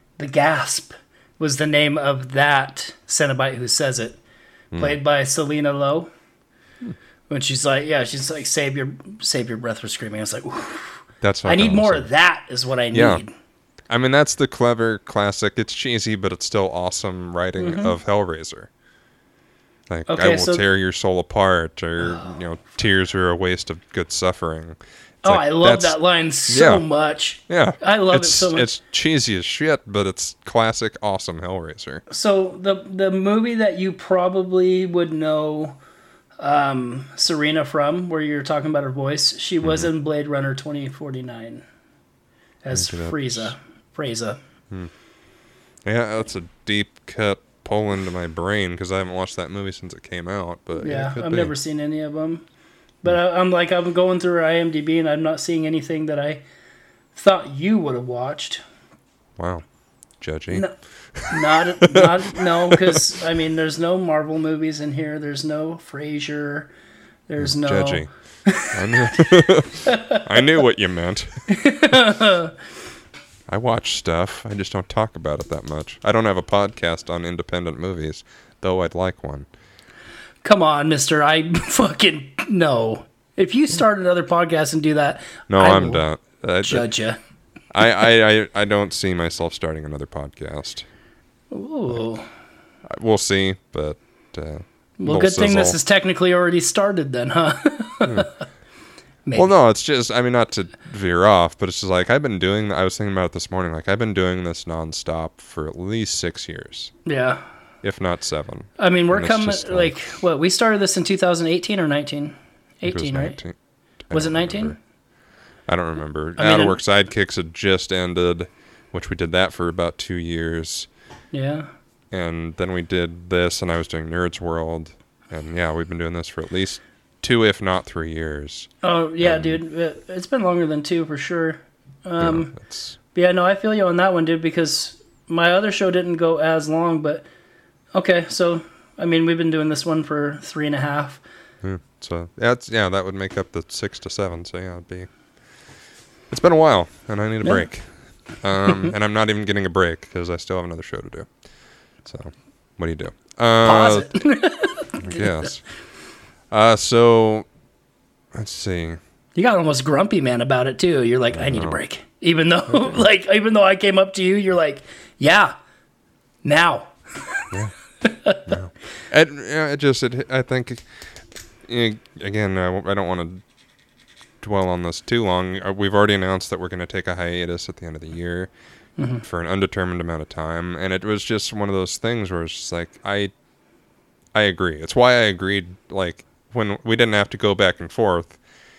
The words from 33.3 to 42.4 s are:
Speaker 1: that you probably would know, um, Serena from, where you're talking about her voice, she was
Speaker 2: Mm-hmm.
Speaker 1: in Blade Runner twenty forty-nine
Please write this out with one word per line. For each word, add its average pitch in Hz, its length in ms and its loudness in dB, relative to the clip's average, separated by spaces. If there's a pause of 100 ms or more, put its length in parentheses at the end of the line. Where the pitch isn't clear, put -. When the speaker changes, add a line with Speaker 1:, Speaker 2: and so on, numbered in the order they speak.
Speaker 1:
that 208 240 0
you 190 140 -2
probably 185 920 0
would 170 280 -2
know, 156 640 -2 (640)
um, 135 640 0 (100)
Serena 151 480 0
from, 156 460 0
where 160 100 -2
you're 147 240 -2
talking 147 260 -2
about 143 140 0
her 135 80 -6
voice, 139 460 -2
she 175 220 -4
was 160 260 0
Speaker 2:
Mm-hmm. 160 120 0
Speaker 1:
in 147 60 -4
Blade 147 240 -2
Runner 139 280 -2
twenty 143 340 -8
forty-nine 123 720 -14 (1040)